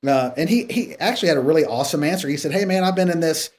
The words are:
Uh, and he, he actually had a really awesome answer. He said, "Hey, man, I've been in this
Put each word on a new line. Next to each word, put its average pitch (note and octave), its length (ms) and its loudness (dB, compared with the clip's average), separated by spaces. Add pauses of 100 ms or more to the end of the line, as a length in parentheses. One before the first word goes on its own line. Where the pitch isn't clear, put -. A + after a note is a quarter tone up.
Uh, C3 280 2
and D#3 140 -2
he, A#3 220 2
he A#3+ 240 -4
actually G#3 320 -2
had D#3 100 4
a C3+ 40 0
really D3+ 240 4
awesome C3+ 380 -2
answer. E3+ 240 -2
He C#3+ 100 -2
said, D3 140 -4
"Hey, G3 140 0
man, F#3 180 0
I've F#3 120 2
been F3+ 160 2
in E3+ 80 0
this D#3+ 400 -2